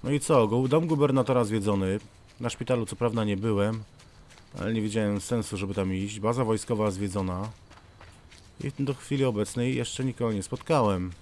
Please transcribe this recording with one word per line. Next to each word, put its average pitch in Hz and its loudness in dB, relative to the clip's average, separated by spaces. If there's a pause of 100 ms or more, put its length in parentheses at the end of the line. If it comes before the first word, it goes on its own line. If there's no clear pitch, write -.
No 127 -4
i 143 2
co? 123 6
Go-, 127 2
dom 160 4
gubernatora 135 2
zwiedzony. 101 0 (400)
Na 117 -4
szpitalu 120 -2
co 101 -10
prawda 113 0
nie 101 0
byłem, 107 0 (760)
ale 107 -2
nie 110 0
widziałem 104 0
sensu, 110 -2
żeby 98 -4
tam 95 0
iść. 101 -4
Baza 120 0
wojskowa 107 0
zwiedzona. 95 -4 (1160)
I 139 -4
do 135 -2
chwili 135 -2
obecnej 120 0
jeszcze 123 -4
nikogo 120 -2
nie 101 -2
spotkałem. 101 0